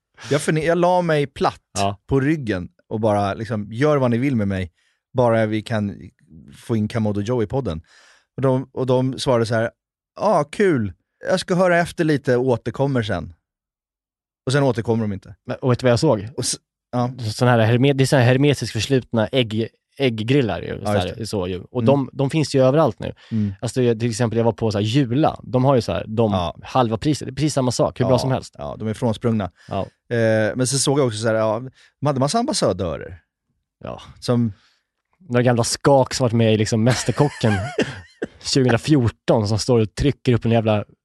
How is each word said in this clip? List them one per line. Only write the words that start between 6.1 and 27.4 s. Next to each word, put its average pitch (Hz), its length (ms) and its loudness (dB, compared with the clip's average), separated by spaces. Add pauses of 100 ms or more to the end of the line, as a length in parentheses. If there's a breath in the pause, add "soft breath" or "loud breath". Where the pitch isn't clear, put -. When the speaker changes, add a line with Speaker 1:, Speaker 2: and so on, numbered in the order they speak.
Speaker 1:
få - 200 -4
in 104 120 0
Kamado 104 320 -2
Joe 117 220 -2
i 104 40 -4
podden." 104 360 -6 (540 soft breath)
Och 123 60 -8
de, 131 300 0
och 127 140 -4
de 131 320 0
svarade 117 280 2
så 113 80 -2
här, 113 160 0 (500)
"Ah, 175 240 2
kul. 143 480 0 (380)
Jag 185 100 0
ska - 140 -2
höra 175 240 4
efter 170 260 -2
lite 135 320 2
och 123 100 0
återkommer 127 560 -2
sen." 87 300 -6 (1120)
Och 127 60 -2
sen 143 100 2
återkommer 117 420 0
de 104 80 -4
inte. - 220 -14 (120)
Speaker 2:
Men, 123 100 -8
och 131 160 0
vet 117 60 0
du - 60 -2
vad 123 80 6
jag 117 80 2
såg? 110 360 2
Speaker 1:
Och 123 80 -6
s-, - 120 -4 (360)
ja. 123 180 -2 (240)
Speaker 2:
Sån 123 140 2
här 123 100 4
herme-, 120 340 4
det 135 120 2
är - 20 0
sån 143 120 2
här 120 80 4
hermetiskt 131 460 2
förslutna 113 600 0
ägg-, 110 360 -2 (300)
ägggrillar 117 640 0
ju, - 60 -10 (140)
Speaker 1:
Ja, - 40 -8
Speaker 2:
så 104 120 0
här, 90 80 -2
Speaker 1:
just - 120 -8
det. 110 80 -8
Speaker 2:
så 92 220 -4
ju. 90 120 -6
Och - 220 -6
Speaker 1:
Mm. 113 40 0
Speaker 2:
de, 139 260 2
de 135 180 -2
finns 156 240 0
ju 131 100 4
överallt 135 340 2
nu. 85 160 -8 (160 soft breath)
Speaker 1:
Mm. 104 300 -2
Speaker 2:
Alltså, 127 220 -2
jag, 117 180 0
till 120 100 -2
exempel, 113 260 -2
jag 113 80 2
var 117 80 4
på 113 200 -2
så 101 60 -2
här 104 60 0
Jula. 127 580 0
De 127 220 0
har 139 100 4
ju 120 60 4
så 98 120 -2
här, 90 160 -4
de 110 240 2
Speaker 1:
Ja. 90 300 -2
Speaker 2:
halva 117 360 0
priset. - 300 -2
Det 135 40 -10
är - 20 -14
precis 143 200 -2